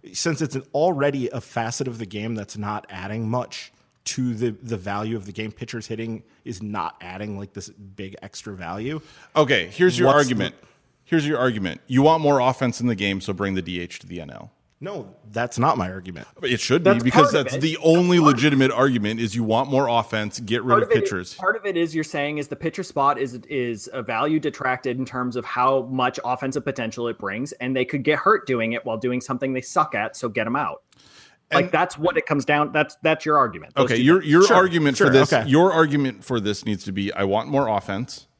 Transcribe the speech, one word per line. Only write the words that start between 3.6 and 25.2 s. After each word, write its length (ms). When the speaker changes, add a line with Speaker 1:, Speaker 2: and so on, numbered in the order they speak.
Speaker 1:
to 280
the, 200
the 160
value 360
of 120
the 60
game, 200
pitchers 360
hitting 340
is 160
not 400
adding, 360
like, 140
this 160
big 540
extra 320
value. 440
Speaker 2:
Okay, 300
here's 320
your 100
Speaker 1:
What's 160
Speaker 2:
argument. 380
Speaker 1:
the 40
Speaker 2:
Here's 220
your 120
argument. 480
You 140
want 220
more 180
offense 400
in 60
the 80
game, 260
so 140
bring 180
the 100
D 180
H 180
to 80
the 160
N 80
L. 220
Speaker 1:
No, 320
that's 260
not 180
my 140
argument. 380
Speaker 2:
It 200
should 240
Speaker 3:
That's 180
Speaker 2:
be, 80
because 220
Speaker 3:
part 20
of 120
Speaker 2:
that's 100
Speaker 3:
it. 60
Speaker 2:
the 120
Speaker 3:
That's 100
Speaker 2:
only 360
Speaker 3:
part 80
of 60
it. 20
Speaker 2:
legitimate 340
argument 480
is 160
you 80
want 260
more 200
offense, 500
get 240
rid 120
Speaker 3:
Part 100
Speaker 2:
of 60
Speaker 3:
of 20
it 60
is, 40
Speaker 2:
pitchers. 320
Speaker 3:
part 220
of 100
it 100
is 200
you're 80
saying 340
is 80
the 80
pitcher 300
spot 340
is, 300
is 440
a 120
value 340
detracted 580
in 80
terms 300